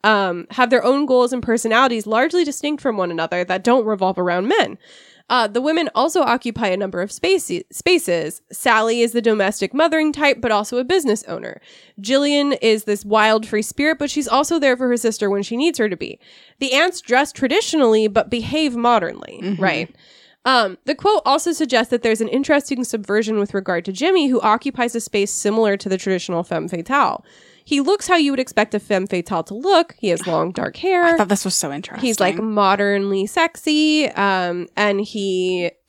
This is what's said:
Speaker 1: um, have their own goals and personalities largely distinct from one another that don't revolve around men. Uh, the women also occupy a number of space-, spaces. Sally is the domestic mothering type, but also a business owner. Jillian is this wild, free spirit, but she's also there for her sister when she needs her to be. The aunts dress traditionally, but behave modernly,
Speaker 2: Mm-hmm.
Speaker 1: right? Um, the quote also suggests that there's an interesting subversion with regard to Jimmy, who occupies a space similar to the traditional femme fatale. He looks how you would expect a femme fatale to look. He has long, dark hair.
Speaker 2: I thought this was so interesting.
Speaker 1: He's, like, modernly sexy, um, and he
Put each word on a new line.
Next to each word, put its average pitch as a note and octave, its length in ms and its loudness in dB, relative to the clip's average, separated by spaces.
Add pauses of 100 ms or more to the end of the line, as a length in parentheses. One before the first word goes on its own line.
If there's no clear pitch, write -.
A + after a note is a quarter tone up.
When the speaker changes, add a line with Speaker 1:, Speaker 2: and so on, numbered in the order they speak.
Speaker 1:
um, F#3+ 480 2
have B3 200 2
their B3 120 4
own C#4 240 2
goals B3 260 4
and B3 100 -4
personalities A3+ 640 2
largely D#4+ 360 2
distinct D4 380 -4
from A#3 160 -2
one F3+ 140 -2
another E3+ 320 -2
that F#3 200 -2
don't A#3+ 220 4
revolve F#3+ 340 0
around F3+ 280 0
men. G4 300 0 (540)
Uh, A#3+ 140 2
the G#3 160 -2
women D#4 320 0
also D#4 300 2
occupy A#3 460 -2
a F#3 80 0
number F#3+ 260 -4
of G3+ 80 -8
space-, F4+ 400 0 (200)
spaces. E3+ 720 0 (100)
Sally A3+ 500 2
is A#3 100 2
the A#3 100 0
domestic G#3+ 540 0
mothering D#4 360 2
type, C#4 300 0
but A#3 100 0
also G#3+ 280 0
a C4 40 -2
business C4 420 0
owner. - 360 -12 (400)
Jillian C#4+ 600 0
is A3 220 2
this G#3 200 -4
wild, A3 400 4
free G#3+ 160 -2
spirit, D4+ 380 -2
but D4 100 -2
she's C#4 180 -4
also C#4+ 300 2
there C4+ 180 2
for B3+ 120 -2
her A#3+ 100 0
sister A3 320 -2
when G3 140 -2
she A#3 120 -6
needs D4 220 0
her A3 100 0
to F#3 80 -4
be. - 240 -12 (380)
The B3+ 160 -2
aunts F4 260 2
dress C4 320 0
traditionally, B3 760 2
but G#3+ 240 0
behave B3 440 -2
modernly, A#3 680 0
Speaker 2:
Mm-hmm. F#3 180 -4
Speaker 1:
right? E3 340 -2 (500)
Um, A3+ 400 2
the C#4 100 -2
quote G4+ 300 0
also D4 260 0
suggests C4 400 0
that A#3+ 100 -2
there's A3 200 0
an A3 80 -2
interesting C#4 560 0
subversion G#3+ 520 -2
with G3+ 160 -2
regard F#3+ 320 -4
to G3 60 -6
Jimmy, D4 380 2
who B3+ 120 2
occupies A#3+ 540 0
a A#3 60 -4
space G3+ 300 -2
similar G#3+ 460 0
to G3 120 -8
the F#3+ 80 0
traditional F3+ 460 -2
femme E3+ 260 -4
fatale. G#3 540 -2 (420)
He C#4 160 0
looks F#4 260 0
how F4+ 80 4
you D4 160 4
would C4+ 80 -2
expect A3+ 340 -2
a G#3 60 -2
femme F#3+ 260 -2
fatale F3 380 -4
to G3 100 -12
look. D#4+ 460 2
He G#3+ 100 -4
has E3+ 160 -2
long, E3 280 -2
dark - 240 -6
hair. F4+ 260 2
Speaker 2:
I E4+ 140 4
thought D#4+ 100 2
this G3+ 180 0
was F#3 100 -4
so D3 180 -4
interesting. D3+ 340 -10
Speaker 1:
He's, A3 140 0
like, F3+ 200 2
modernly G3+ 880 2
sexy, D#4 840 0
um, F3+ 560 -2 (100)
and G3+ 240 2
he F#3 720 -2 (180)